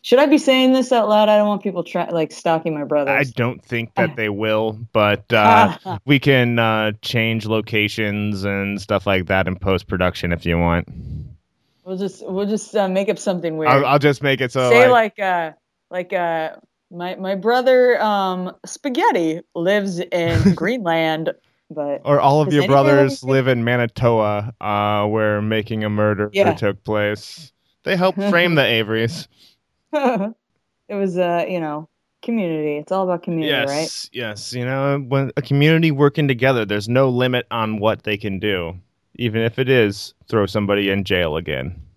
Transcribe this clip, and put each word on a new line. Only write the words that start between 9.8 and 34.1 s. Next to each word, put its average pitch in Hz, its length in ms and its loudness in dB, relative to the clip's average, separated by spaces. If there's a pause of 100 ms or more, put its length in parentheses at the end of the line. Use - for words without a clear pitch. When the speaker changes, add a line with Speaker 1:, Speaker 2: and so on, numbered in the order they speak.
Speaker 2:
if 82 120 -8
you 85 140 0
want. 85 300 0 (960)
Speaker 1:
We'll 185 120 -10
just, 190 300 -10
we'll 190 200 -4
just, 208 280 -6
uh, 196 140 0
make 190 180 -2
up 208 100 -2
something 170 380 -6
weird. 156 160 0
Speaker 2:
I'll, 135 140 4
I'll 143 140 4
just 143 220 0
make 135 200 0
it 127 100 -4
so, 127 180 0
Speaker 1:
Say, 247 200 8
Speaker 2:
like 226 280 2
Speaker 1:
like, 202 80 -6
uh, 170 260 -2 (380)
like, 180 220 -8
uh, 165 440 -2 (360)
my, 180 240 -10
my 190 200 -6
brother, 247 680 2
um, 190 520 -2 (120)
Spaghetti 247 720 -2 (160)
lives 190 440 -2
in 170 540 0
Speaker 2:
<laughs> - 20 0
Speaker 1:
Greenland, 165 760 -2 (380)
but 143 340 -6
Speaker 2:
Or 143 160 2
all 143 220 4
of 147 60 2
Speaker 1:
does 147 80 0
Speaker 2:
your 147 100 4
Speaker 1:
anybody 135 240 6
Speaker 2:
brothers 139 340 4
Speaker 1:
live 127 80 -6
Speaker 2:
live 135 160 2
in 120 160 2
Manitoba, 113 960 0
uh, 104 480 0
where 107 340 0
Making 110 440 -2
a 107 40 0
Murder 104 440 0
Speaker 1:
Yeah. 190 220 2
Speaker 2:
took 101 280 -4
place. 104 680 -4 (300)
They 196 120 -2
helped 185 260 0
Speaker 1:
<laughs> 202 80 -2
Speaker 2:
frame 175 260 2
the 143 80 4
Averys. 113 640 -2 (680)
Speaker 1:
<laughs> 240 420 -2 (540)
It 208 60 -8
was, 196 220 -4
uh, 175 300 0
you 180 140 -6
know, 156 260 -8 (340)
community. 160 560 -4
It's 147 140 -10
all 190 140 -2
about 175 180 -4
community, 160 300 -4
right? 139 300 -2
Speaker 2:
Yes, - 280 -12